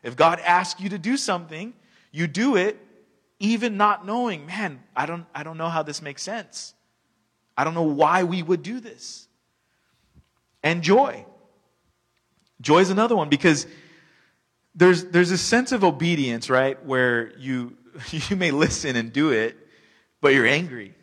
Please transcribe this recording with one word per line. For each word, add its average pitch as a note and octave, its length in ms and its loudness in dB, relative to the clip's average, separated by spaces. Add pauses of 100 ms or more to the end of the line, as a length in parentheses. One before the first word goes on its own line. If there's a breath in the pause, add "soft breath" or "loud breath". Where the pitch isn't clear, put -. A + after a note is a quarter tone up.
If A#2+ 140 -12
God E3 240 4
asks F3+ 400 0
you G3 100 -6
to G3+ 80 -8
do A3 180 -2
something, F3 560 -6 (400 soft breath)
you E3 140 -4
do A3 300 0
it, G3+ 220 0 (600)
even A3 380 -2
not G#3 280 0
knowing, G3+ 420 -4
"Man, F3 360 -8 (120)
I C3 120 -2
don't, E3 280 -10
I D3 80 -12
don't D#3+ 140 -14
know E3 120 -4
how E3 140 -4
this D3 200 -10
makes C#3+ 200 -14
sense. - 520 -12 (840)
I C3+ 80 0
don't D#3+ 100 -4
know E3+ 80 -2
why D#3 420 2
we F3 180 -4
would E3 200 -2
do A3+ 180 -10
this." - 480 -20 (1300)
And E3 200 0
joy. F#3+ 420 2 (1400)
Joy D#3+ 200 4
is F#3+ 100 4
another A3 260 2
one D3+ 140 -2
because C#3+ 360 4 (1080 soft breath)
there's, F3+ 300 6
there's F3 260 2
a F#3 80 0
sense B3 340 0
of A3 100 0
obedience, D3 680 0
right, C3+ 340 0
where B2 540 0
you, B2+ 400 -8 (160)
<laughs> C#3+ 160 -16
you E3 260 -6
may F3+ 140 0
listen C#3+ 460 -2
and A2+ 140 -4
do D3+ 200 0
it, A2+ 260 0 (640 soft breath)
but C#3 140 6
you're B2 120 4
angry. B2+ 560 -2